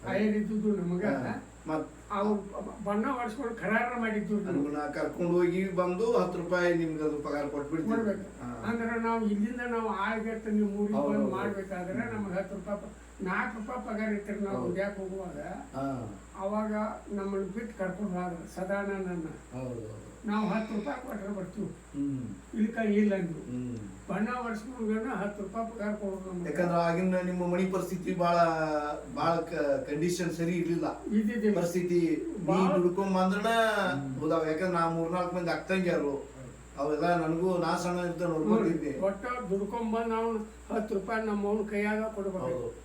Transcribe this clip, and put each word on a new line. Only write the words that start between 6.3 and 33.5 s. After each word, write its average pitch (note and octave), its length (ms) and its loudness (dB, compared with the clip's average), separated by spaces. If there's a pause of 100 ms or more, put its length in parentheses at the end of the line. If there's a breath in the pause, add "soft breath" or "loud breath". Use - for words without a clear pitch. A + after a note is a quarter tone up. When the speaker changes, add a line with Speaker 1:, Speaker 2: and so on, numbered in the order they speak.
Speaker 2:
ರೂಪಾಯಿ F3 340 4
ನಿಮ್ಗೆ D#3 300 0
ಅದು D3 140 2
ಪಗಾರ C#3+ 300 -2
ಕೊಟ್ಬಿಡ್ತೀವಿ. D#3+ 480 0
Speaker 1:
ಕೊಡ್ಬೇಕು. G#3+ 480 -2
Speaker 2:
ಹಾ. G#3 280 -4
Speaker 1:
ಅಂದ್ರೆ A3+ 280 0
ನಾವು A3+ 260 2
ಇಲ್ಲಿಂದ A3 360 0 (100)
ನಾವು A3+ 160 0
ಆಳ್ಗೆಟ್ಟು A3 640 -2
ನಿಮ್ಮ G#3 240 4
ಊರಿಗೆ G#3 240 2
Speaker 2:
ಹೌದು, C#4+ 100 2
Speaker 1:
ಬಂದು G#3 120 4
Speaker 2:
ಹೌದು. - 140 2
Speaker 1:
ಮಾಡ್ಬೇಕಾದ್ರೆ G3 640 -4
Speaker 2:
ಹ್ಮ್. A3+ 140 -4
Speaker 1:
ನಮ್ಗೆ G3+ 220 -4
ಹತ್ತು G3 200 -2
ರೂಪಾಯಿ G3+ 220 -4
ಪ-, - 460 -12
ನಾಲ್ಕು G#3+ 360 -2
ರೂಪಾಯಿ A3+ 360 -6
ಪಗಾರ G#3 180 0
ಇತ್ತು G3+ 300 -4
ನಾವು G3 140 -2
Speaker 2:
ಹೌದು. F3 120 -2
Speaker 1:
ದುಡ್ಯಾಕ್ G3 280 -2
ಹೋಗುವಾಗ. F#3 420 -6 (360)
Speaker 2:
ಹಾ. B2+ 400 -4 (220)
Speaker 1:
ಅವಾಗ G#3+ 360 0 (380)
ನಮ್ಮನ್ನ G3 320 -2
ಬಿಟ್ಟು A3 340 -6
ಕರ್ಕೊಂಡು F#3 340 -2
ಹೋದ್ರ F3+ 260 -2 (180)
ಸದಾನಂದನ್ನ. F#3 1040 -4
Speaker 2:
ಹೌದು, B2+ 100 -6
ಹೌದು. G#2+ 380 -10 (180)
Speaker 1:
ನಾವು G#3 220 2
ಹತ್ತು A3 280 -2
ರೂಪಾಯಿ C4 320 -4
ಕೊಟ್ರೆ G3+ 280 -6
ಬರ್ತೀವಿ. F#3 320 -6
Speaker 2:
ಹ್ಮ್. C#3 600 -4 (260)
Speaker 1:
ಇಲ್ಕ G#3+ 240 2
ಇಲ್ಲ G#3 380 6
ಅಂದ್ರು. E3 240 -2
Speaker 2:
ಹ್ಮ್. B2 380 -6 (320)
Speaker 1:
ಬಣ್ಣ G3 200 2
ವರ್ಷಗಳ್ನ A3+ 840 -2
ಹತ್ತು G3+ 320 -4
ರೂಪಾಯಿ A3+ 240 -4
ಪಗಾರ G#3 260 -4
ಕೊಡೋದು F#3+ 400 -6
ನಮ್ಗೆ. F3 160 -4
Speaker 2:
ಯಾಕಂದ್ರೆ F3 280 4
ಆಗಿನ F3+ 420 4
ನಿಮ್ಮ F3+ 280 0
ಮನಿ F3+ 180 4
ಪರಿಸ್ಥಿತಿ F#3 500 -2
ಭಾಳ, F3 200 4 (800)
ಭಾಳ D#3+ 200 4
ಕ-, C#3+ 540 0
ಕಂಡೀಷನ್ E3 420 0
ಸರಿ E3+ 200 0
ಇರ್ಲಿಲ್ಲ. E3 520 0
Speaker 1:
ಇದ್ದಿದ್ದಿಲ್ಲ. G#3 560 4
Speaker 2:
ಪರಿಸ್ಥಿತಿ E3+ 680 2 (120)
ನೀ E3+ 60 -4
Speaker 1:
ಭಾಳ F#3 320 6
Speaker 2:
ದುಡ್ಕೊಂಡ್ F#3 360 4
ಬಂದ್ರನ G3 360 4
Speaker 1:
ಹ್ಮ್. G3 680 2